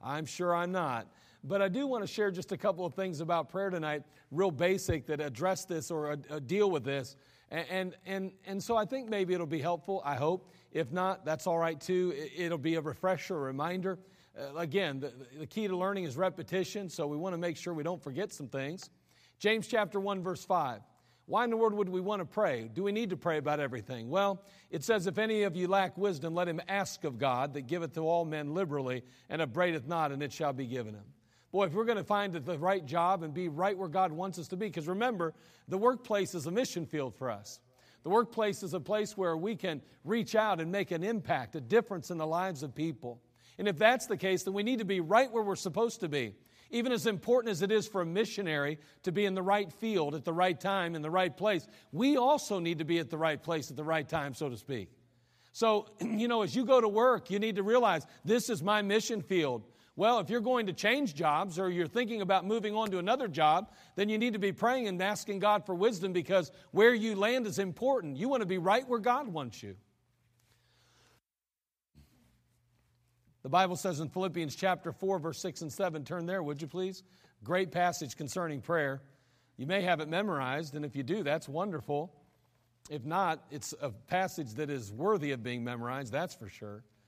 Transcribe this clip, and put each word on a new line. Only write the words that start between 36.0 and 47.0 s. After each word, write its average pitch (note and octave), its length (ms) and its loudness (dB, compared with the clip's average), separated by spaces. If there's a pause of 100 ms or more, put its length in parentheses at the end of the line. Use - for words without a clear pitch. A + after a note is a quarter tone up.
is D3 120 -6
a E3+ 40 -4
mission F#3 340 -2
field C3+ 300 -4
for B2+ 160 -4
us. G2+ 300 -10 (420)
The D#3+ 80 -4
workplace A3 540 2
is E3+ 100 -6
a F3+ 60 -4
place G#3 360 -2
where F3 200 0
we G3 180 -4
can E3 260 -4 (220)
reach G#3+ 320 0
out G#3+ 260 2
and E3 120 -2
make G3 180 -2
an E3+ 140 -2
impact, F3 500 -2
a D#3 60 -8
difference F#3 500 0
in F3 80 -6
the D#3 80 -2
lives E3 380 -2
of C3 100 -8
people. B2+ 480 -6 (340)
And G3+ 120 -2
if E3 100 0
that's A#3 280 6
the G3+ 100 -2
case, F#3 260 0
then F#3+ 100 -2
we G3+ 120 0
need A#3+ 160 0
to A3 40 -4
be F#3+ 140 0
right G#3+ 320 4
where A3 140 0
we're G3 100 0
supposed G3 460 -2
to F3 80 -2
be. B2 260 -2 (360)
Even A#3+ 200 0
as A3 160 0